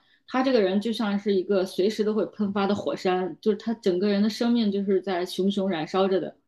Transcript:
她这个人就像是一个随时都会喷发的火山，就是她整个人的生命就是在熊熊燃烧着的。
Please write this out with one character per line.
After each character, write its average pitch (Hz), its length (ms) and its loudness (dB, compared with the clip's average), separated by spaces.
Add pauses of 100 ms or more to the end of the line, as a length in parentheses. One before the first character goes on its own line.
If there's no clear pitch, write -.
(260)
她 254 160 -2
这 262 100 2
个 240 80 6
人 190 200 2
就 233 120 -2
像 202 260 -2
是 202 160 0
一 185 80 2
个 185 220 0
随 190 260 0
时 214 140 -2
都 214 100 0
会 208 120 0
喷 196 260 -4
发 196 140 0
的 202 80 2
火 - 220 -4
山， 185 440 -2
就 214 100 0
是 202 60 0
她 226 180 -6
整 180 240 0
个 202 100 0
人 202 140 2
的 220 80 2
生 233 220 0
命 226 180 2
就 196 120 -2
是 190 180 2
在 180 260 -4
熊 185 240 0
熊 196 180 0
燃 160 180 -2
烧 190 220 2
着 185 120 2
的。 - 140 -8 (140)